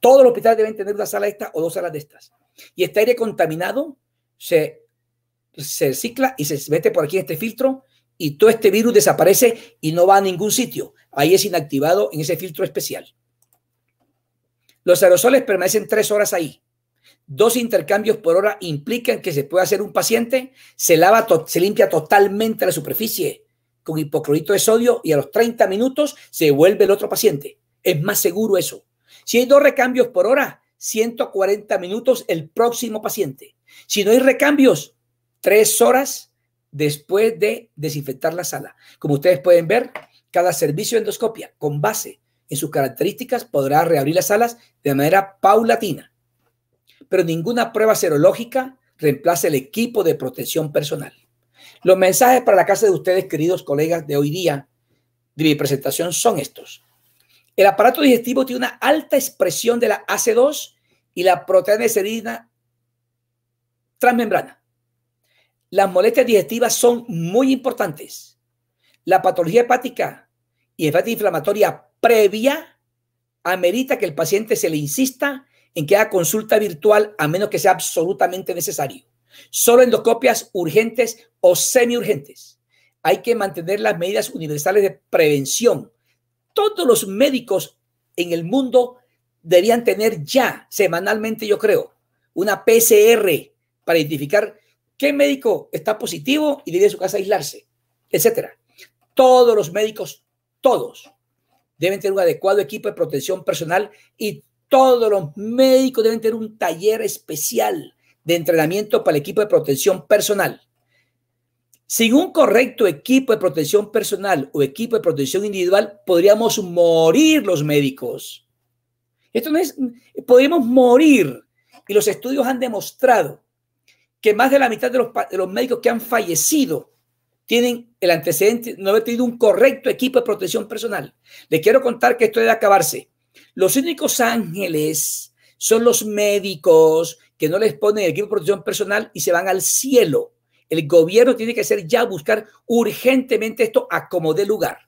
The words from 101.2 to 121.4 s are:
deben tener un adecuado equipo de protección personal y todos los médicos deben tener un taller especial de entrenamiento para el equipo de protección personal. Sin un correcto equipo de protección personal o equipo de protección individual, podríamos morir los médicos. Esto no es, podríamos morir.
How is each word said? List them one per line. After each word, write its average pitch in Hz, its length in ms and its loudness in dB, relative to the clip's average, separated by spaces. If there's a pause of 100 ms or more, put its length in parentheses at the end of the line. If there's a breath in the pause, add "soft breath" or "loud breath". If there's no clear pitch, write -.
deben 185 240 -4
tener 196 140 -4
un 196 60 -2
adecuado 185 400 0
equipo - 280 -8
de - 60 -8
protección 165 500 -6
personal 185 460 -4 (260 soft breath)
y 208 260 -8 (260)
todos 247 420 4
los 175 260 -4
médicos 254 640 2
deben 226 180 0
tener 226 140 -2
un 220 240 -12
taller 202 440 -2
especial 202 920 -6 (300)
de 165 100 0
entrenamiento 175 720 0
para 165 120 2
el 143 40 0
equipo 196 220 -4
de 208 40 0
protección 156 600 0
personal. 202 560 -2 (1200)
Sin 226 280 -2
un 370 180 2
correcto 240 560 2
equipo 247 440 0
de 208 60 0
protección 170 540 -2
personal 190 600 -4
o 143 120 0
equipo 226 320 -6
de - 60 -2
protección 143 420 -2
individual, 196 600 0
podríamos 202 540 4
morir 175 880 4
los 170 160 -2
médicos. 135 800 -4 (880)
Esto 240 180 -4
no 302 80 0
es, 339 180 -4 (500 loud breath)
podríamos 269 400 4
morir. 247 800 4 (420 soft breath)